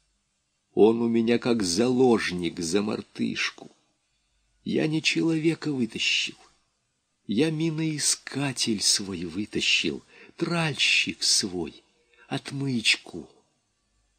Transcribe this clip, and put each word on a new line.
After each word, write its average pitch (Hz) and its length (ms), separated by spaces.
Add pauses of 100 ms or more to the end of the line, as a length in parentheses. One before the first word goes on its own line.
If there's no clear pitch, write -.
(720)
Он 113 280
у 117 80
меня 117 280
как 117 260
заложник 95 960
за 85 200
мартышку. - 920 (920)
Я 143 220
не 156 140
человека 160 720
вытащил. - 640 (920)
Я 143 240
миноискатель 151 1300
свой 95 440
вытащил, 82 800 (340)
тральщик 165 840
свой, 90 600 (440)
отмычку. 135 1040 (880)